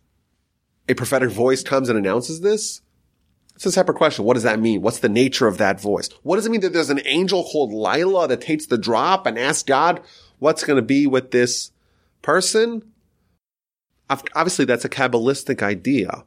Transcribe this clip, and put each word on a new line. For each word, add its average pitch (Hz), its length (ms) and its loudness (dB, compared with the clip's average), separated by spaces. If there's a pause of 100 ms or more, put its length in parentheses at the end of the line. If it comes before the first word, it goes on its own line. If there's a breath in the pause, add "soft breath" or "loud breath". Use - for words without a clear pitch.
(880)
a 127 60 0
prophetic 127 340 0
voice 127 320 0
comes 135 260 0
and 113 120 2
announces 123 420 -2
this? 208 400 -2 (760)
It's - 100 -14
a 190 60 0
separate 180 260 0
question. 143 280 0
What 120 80 4
does 120 100 0
that 110 160 0
mean? 110 220 2
What's 104 180 -2
the - 80 0
nature 123 400 2
of 95 120 0
that 98 200 2
voice? 101 300 -4 (140)
What 156 120 0
does 220 100 -2
it 226 60 -4
mean 226 100 0
that 180 120 0
there's 160 160 0
an 139 160 0
angel 175 380 0
called 143 280 -2
Lila 151 560 0
that 127 140 -2
takes 151 240 -4
the - 120 0
drop 139 480 0
and 113 140 -2
asks 143 240 -2
God 160 380 2 (380 loud breath)
what's 156 260 2
gonna 139 160 4
be 139 260 2
with 127 240 0
this 120 400 0 (500)
person? 220 600 0 (1300)
Ob-, 139 260 -6
obviously, 160 300 0
that's 120 180 0
a 123 60 -6
Kabbalistic 127 760 0
idea. 104 640 -2